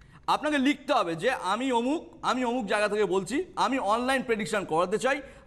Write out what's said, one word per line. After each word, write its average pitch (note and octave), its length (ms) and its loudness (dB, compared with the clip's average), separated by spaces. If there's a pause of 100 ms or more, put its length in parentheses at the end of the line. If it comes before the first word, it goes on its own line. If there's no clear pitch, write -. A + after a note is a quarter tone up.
(280)
আপনাকে D4 300 0
লিখতে C#4+ 360 0
হবে F3+ 220 2
যে, G3 160 0
"আমি A#3 400 -2
অমুক, B3 500 -2
আমি B3 240 0
অমুক A#3+ 200 -2
জায়গা G#3 220 2
থেকে G#3 180 2
বলছি, F#3+ 380 0 (120)
আমি A3+ 240 2
অনলাইন A#3+ 440 0
প্রেডিকশন G#3+ 420 -2
করাতে F3+ 320 0
চাই, C4+ 240 0 (260)